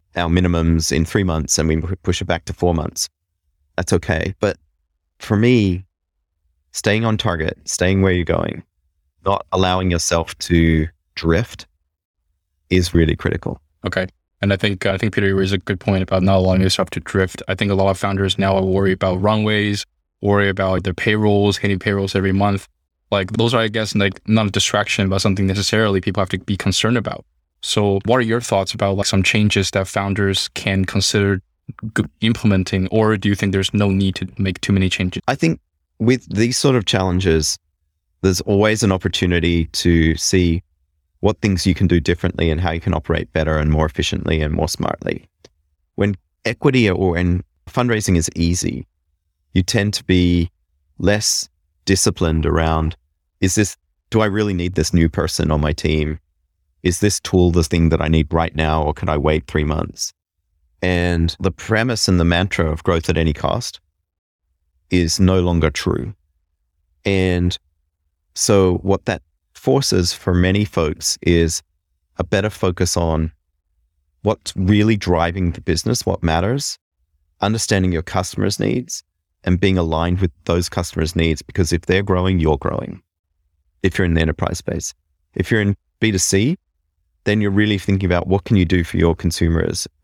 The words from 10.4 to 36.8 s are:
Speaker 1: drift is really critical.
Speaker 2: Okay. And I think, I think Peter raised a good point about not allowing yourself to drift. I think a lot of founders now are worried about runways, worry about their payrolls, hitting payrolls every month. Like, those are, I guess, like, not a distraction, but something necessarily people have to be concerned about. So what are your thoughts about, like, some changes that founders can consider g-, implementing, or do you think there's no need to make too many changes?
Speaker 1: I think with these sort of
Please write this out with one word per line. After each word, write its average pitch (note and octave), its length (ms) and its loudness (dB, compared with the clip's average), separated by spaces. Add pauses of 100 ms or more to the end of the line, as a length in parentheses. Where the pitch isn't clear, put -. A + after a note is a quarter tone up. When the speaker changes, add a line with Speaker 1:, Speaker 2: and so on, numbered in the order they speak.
Speaker 1:
drift E2 520 -2 (1040)
is F2+ 240 2
really D#2+ 240 4
critical. - 440 -4 (240)
Speaker 2:
Okay. F#2+ 220 -2 (340)
And G2+ 120 2
I - 20 2
think, G2 300 -2
I G2 120 0
think G#2 160 -2
Peter G2 220 2
raised F#2+ 180 2
a G2 40 0
good F#2+ 240 -4
point F#2+ 200 0
about F#2 220 0
not F#2+ 140 4
allowing F#2 240 4
yourself F#2+ 300 0
to F2 100 -8
drift. - 480 -2
I F#2+ 60 0
think G2+ 160 0
a G2 40 2
lot G2 140 2
of F#2+ 80 0
founders G2 420 -2
now G2 160 2
are F#2+ 80 0
worried F#2+ 300 2
about F#2 280 -2
runways, G#2 640 0 (360)
worry G2+ 260 2
about F#2+ 380 0
their F#2 80 -4
payrolls, G#2 640 2
hitting G2 220 -2
payrolls G2 360 -2
every F#2+ 160 2
month. G2 380 0 (420)
Like, G2 220 -2
those A#2 200 2
are, A#2 80 2
I A2+ 60 0
guess, G#2+ 280 -4
like, G2 320 0
not A2 200 2
a - 20 0
distraction, G2 600 0
but F#2+ 100 0
something G2 260 0
necessarily G2+ 540 0
people G2 220 -2
have F#2 80 -2
to F#2 100 -4
be G2+ 160 -4
concerned A2 420 0
about. - 280 -6 (360)
So G2+ 440 0
what A#2+ 120 4
are B2+ 40 2
your A2+ 200 0
thoughts G2 320 0
about, G2 240 0
like, G2 80 -2
some F#2+ 180 2
changes G#2 480 2
that F#2+ 160 -2
founders G2 600 -2
can G2 360 -2
consider G2 560 0 (540)
g-, A2 80 0 (180)
implementing, G2 680 0
or A2 260 2
do G#2 140 0
you G2+ 60 2
think G2 180 -2
there's F#2+ 200 -2
no G#2 160 2
need G2 260 0
to F#2+ 120 -8 (100)
make F#2+ 240 -4
too - 120 0
many F#2+ 160 2
changes? F#2 380 -4
Speaker 1:
I C3 80 0
think E3 240 -2 (380)
with A#2+ 380 0
these A#2+ 220 0
sort C3+ 180 2
of G#2+ 100 0